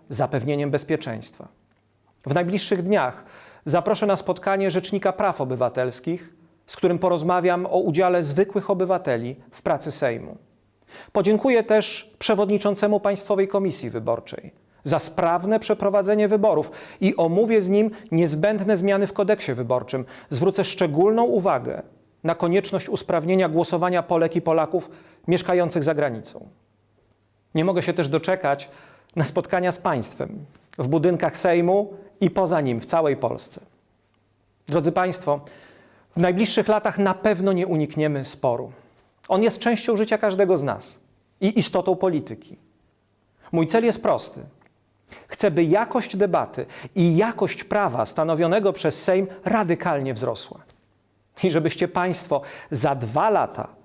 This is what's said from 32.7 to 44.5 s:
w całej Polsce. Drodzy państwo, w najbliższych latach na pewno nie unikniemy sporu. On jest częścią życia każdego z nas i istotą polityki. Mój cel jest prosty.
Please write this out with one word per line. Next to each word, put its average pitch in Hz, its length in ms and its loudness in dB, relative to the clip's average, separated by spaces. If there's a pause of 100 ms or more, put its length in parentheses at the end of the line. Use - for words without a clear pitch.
w - 40 -14
całej 156 320 2
Polsce. - 440 -6 (1080)
Drodzy 156 240 0
państwo, 170 480 -2 (800)
w - 20 -2
najbliższych 190 480 2
latach 214 300 0
na 202 160 2
pewno 196 400 0
nie 180 140 0
unikniemy 151 580 0
sporu. 120 460 -2 (560)
On 190 160 2
jest 226 160 2
częścią 233 380 0
życia 214 200 0
każdego 190 400 2
z 139 60 -2
nas 110 360 -6 (420)
i 214 180 2
istotą 185 360 2
polityki. 175 640 -4 (920)
Mój 165 160 2
cel 226 160 2
jest 226 200 0
prosty. - 380 -2 (840)